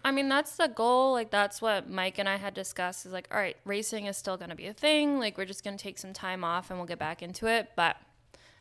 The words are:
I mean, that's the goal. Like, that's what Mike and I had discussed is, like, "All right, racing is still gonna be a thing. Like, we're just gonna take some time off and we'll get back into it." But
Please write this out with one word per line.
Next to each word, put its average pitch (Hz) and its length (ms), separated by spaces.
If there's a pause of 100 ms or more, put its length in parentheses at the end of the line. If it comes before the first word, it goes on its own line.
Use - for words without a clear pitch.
I 269 60
mean, 269 180
that's 285 280
the 320 120
goal. 247 440
Like, 226 180
that's 202 320
what 208 260
Mike 190 300
and 196 100
I 196 80
had 196 180
discussed 185 520
is, 185 60
like, 180 180
"All - 80
right, 190 260
racing 208 420
is 202 100
still 190 200
gonna 170 200
be 160 100
a 208 80
thing. 294 460
Like, 208 180
we're 196 80
just 190 180
gonna 202 140
take 196 200
some 190 140
time 185 300
off 170 280
and 185 80
we'll 175 100
get 170 100
back 160 240
into 180 240
it." 226 300
But 170 200 (640)